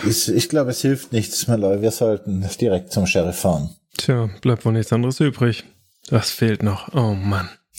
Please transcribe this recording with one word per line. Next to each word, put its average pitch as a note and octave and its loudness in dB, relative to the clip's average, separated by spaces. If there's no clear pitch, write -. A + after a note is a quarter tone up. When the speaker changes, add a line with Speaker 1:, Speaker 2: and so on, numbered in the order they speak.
Speaker 1:
ich, A2+ 0
ich A2+ 2
glaube, C#3 2
es - -6
hilft C3+ 0
nichts, - -2
Malloy. G2+ 2
Wir A2 4
sollten G2+ 0
direkt F#2+ 0
zum F#2+ 2
Sheriff F2 0
fahren. D#2 -2
Speaker 2:
Tja, A#2+ 0
bleibt A#2+ 0
wohl A2+ 4
nichts A2+ 0
anderes A#2+ 0
übrig. A#2+ 0
Das A2+ 2
fehlt A2 0
noch. G2+ -4
Oh A2+ 2
Mann. F#2+ -2